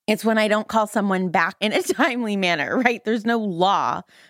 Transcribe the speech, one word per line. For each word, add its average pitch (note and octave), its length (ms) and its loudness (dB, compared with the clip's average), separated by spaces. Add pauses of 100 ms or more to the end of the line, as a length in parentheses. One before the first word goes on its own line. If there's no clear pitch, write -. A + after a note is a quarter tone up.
it's G#3+ 180 0
when A3 140 2
I G#3+ 80 2
don't G#3+ 200 0
call A3 200 0
someone F#3+ 420 -2
back F3 320 0
in G#3+ 100 0
a F#4 120 0
<laughs> - 0 -
timely A#3+ 520 -2
manner, F3 440 0
right? A#3+ 260 0
There's A3 220 -2
no A#3 100 2
law F3+ 640 0 (280)